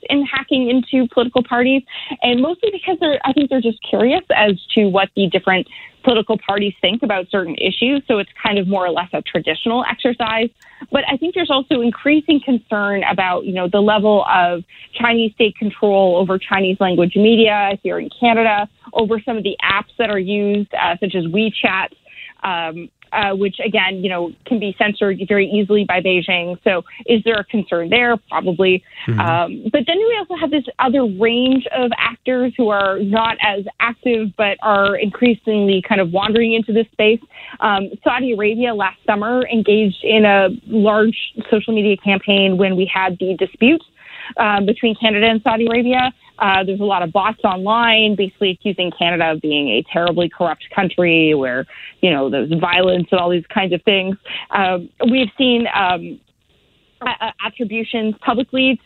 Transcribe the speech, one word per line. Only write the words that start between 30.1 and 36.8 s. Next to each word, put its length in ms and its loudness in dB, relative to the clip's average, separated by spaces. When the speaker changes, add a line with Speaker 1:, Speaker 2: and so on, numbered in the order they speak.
Speaker 1:
also 200 -8
have 120 -2
this 140 0
other 280 2
range 680 0
of 220 -2
actors 580 -2
who 140 0
are 300 0
not 420 0
as 240 -2
active 560 -2
but 240 -2
are 340 2
increasingly 920 2
kind 140 2
of 100 -2
wandering 400 2
into 220 0
this 180 2